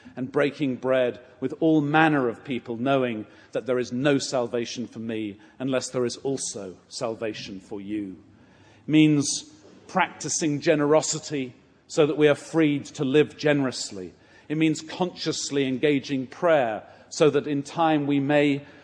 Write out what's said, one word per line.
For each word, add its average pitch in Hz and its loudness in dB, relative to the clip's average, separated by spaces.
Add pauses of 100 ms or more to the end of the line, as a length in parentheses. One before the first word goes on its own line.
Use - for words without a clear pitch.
(160)
and 127 -8
breaking 143 -2
bread 127 0 (200)
with 131 -4
all 160 4
manner 151 2
of 110 -6
people, 123 -8
knowing 123 -2 (240)
that 117 -6
there 127 0
is 120 -4
no 139 2
salvation 120 -4
for - -16
me 110 -8 (220)
unless 131 -4
there 127 -2
is 120 -4
also 117 -8 (120)
salvation 110 -8
for 101 -12
you. 101 -8 (720)
It 143 -4
means 151 2 (360)
practicing 156 -2
generosity 147 0 (340)
so 151 4
that 147 0
we 151 6
are 143 6
freed 147 0
to - -6
live 143 4
generously. 127 -2 (360)
It 156 -2
means 156 2
consciously 143 -4
engaging 135 0
prayer 123 0 (260)
so 156 4
that 135 0
in 143 -2
time 156 0
we 143 2
may 143 2 (200)